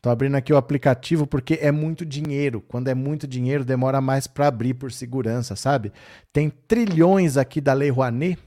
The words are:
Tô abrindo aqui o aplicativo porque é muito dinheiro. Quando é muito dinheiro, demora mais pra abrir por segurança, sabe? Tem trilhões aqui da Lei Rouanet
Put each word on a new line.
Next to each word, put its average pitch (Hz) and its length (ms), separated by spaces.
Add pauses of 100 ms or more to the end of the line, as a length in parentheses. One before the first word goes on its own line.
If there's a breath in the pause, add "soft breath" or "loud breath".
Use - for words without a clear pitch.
Tô 120 80
abrindo 135 260
aqui 135 180
o - 20
aplicativo 143 680
porque 147 360
é 147 100
muito 156 340
dinheiro. 143 560
Quando 127 260
é 131 60
muito 139 340
dinheiro, 127 380
demora 131 340
mais 131 280
pra 143 200
abrir 123 280
por 131 160
segurança, 120 640
sabe? 127 360 (400 loud breath)
Tem 147 180
trilhões 185 880
aqui 139 220
da 139 140
Lei 139 160
Rouanet 131 580